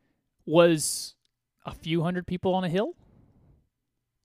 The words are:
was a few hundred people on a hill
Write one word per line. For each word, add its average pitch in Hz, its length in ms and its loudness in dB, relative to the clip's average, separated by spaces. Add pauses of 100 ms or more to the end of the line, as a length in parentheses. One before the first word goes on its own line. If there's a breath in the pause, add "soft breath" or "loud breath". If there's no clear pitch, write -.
(460)
was 165 680 2 (520)
a - 80 -12
few 165 300 -4
hundred 180 220 -6
people 180 280 -4
on 185 100 -2
a 165 60 -4
hill 220 260 -2 (1300)